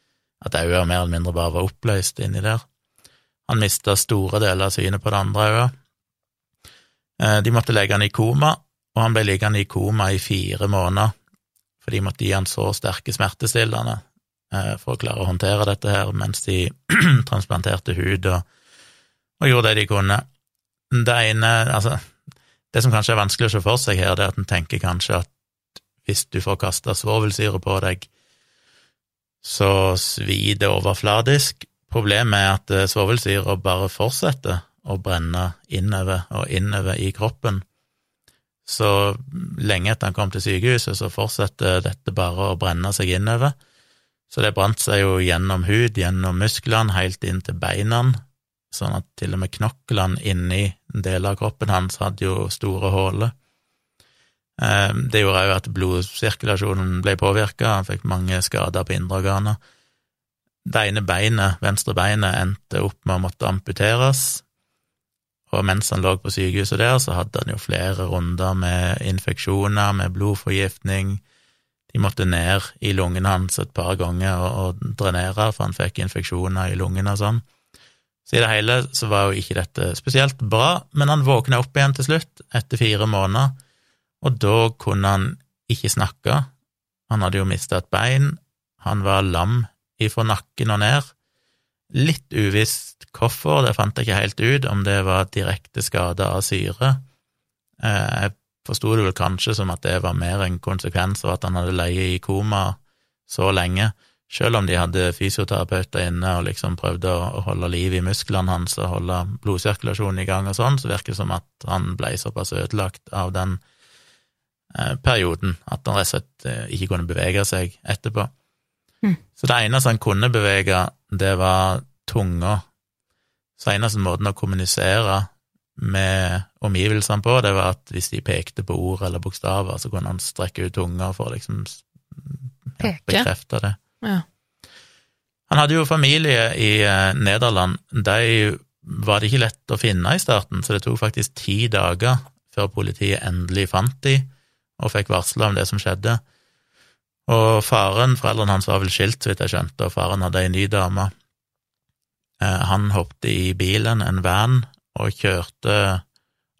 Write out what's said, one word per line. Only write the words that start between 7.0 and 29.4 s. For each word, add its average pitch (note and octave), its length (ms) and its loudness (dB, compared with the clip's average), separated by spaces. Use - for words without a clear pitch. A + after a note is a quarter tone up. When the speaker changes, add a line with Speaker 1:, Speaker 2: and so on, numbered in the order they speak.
Speaker 1:
Eh, G#2+ 200 4
de A#2 120 2
måtte A#2 180 2
legge G#2 220 2
han G#2 100 2
i G2 80 -2
koma, C#3 400 2
og A2+ 60 2
han A2+ 140 2
ble A2 100 2
liggende G2+ 360 2
i - 80 -6
koma G2 420 0
i F#2+ 80 0
fire F#2+ 480 -2
måneder, G2 460 2
for - 120 -6
de G2+ 100 0
måtte G2+ 220 -4
gi G2 80 0
han F#2+ 160 -2
så G2 260 -2
sterke - 380 -6
smertestillende, A2+ 840 -2
eh, F#2+ 300 -4
for - 120 -6
å - 60 -10
klare A2 220 -4
å F#2 80 0
håndtere G2+ 380 2
dette G2+ 240 0
her, G2+ 200 0
mens G2+ 340 -2
de F#2 200 0
<clears throat> D3+ 360 6
transplanterte F#2 680 -2
hud F#2 360 0
og, - 260 -4
og C#3+ 100 4
gjorde A2+ 220 6
det G#2+ 100 4
de F#2+ 120 0
kunne. G2 260 4
Det A#2+ 260 4
ene, A2+ 240 4
altså, G#2+ 240 0
det A2+ 100 4
som B2 80 6
kanskje A2 220 2
er G#2 80 4
vanskelig G#2+ 260 0
å G#2+ 80 0
se F2+ 80 -2
for A#2+ 160 2
seg F#2+ 220 0
her, F#2+ 160 2
det G2 80 2
er G2 80 -2
at G2+ 80 -4
en F#2 60 -6
tenker - 340 -2
kanskje F2+ 400 -2
at - 100 -10
hvis - 240 -2
du - 120 -4
får G2 200 -2
kastet G2 360 -2
svovelsyre G#2+ 640 0
på F#2+ 200 0
deg, F#2 220 -2